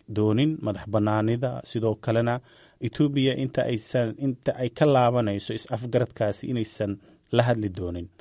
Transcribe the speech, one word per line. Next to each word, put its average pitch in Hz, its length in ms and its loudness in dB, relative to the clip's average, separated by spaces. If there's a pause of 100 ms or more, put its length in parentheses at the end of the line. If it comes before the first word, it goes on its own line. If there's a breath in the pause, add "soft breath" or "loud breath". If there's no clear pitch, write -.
doonin 107 460 2 (100)
madax 98 260 -4
bannaanida, 107 640 0 (120)
sidoo 110 340 -2
kalena 120 380 0 (460 soft breath)
Ethiopia 135 540 2
inta 127 280 -2
aysan, 117 540 -2
inta 135 380 -2
ay 127 160 -4
ka - 160 0
laabanayso 120 680 2
is-afgaradkaasi 113 920 -2
inaysan 110 460 -4 (400 soft breath)
la 120 100 6
hadli 107 260 0
doonin. 87 380 -6 (140 soft breath)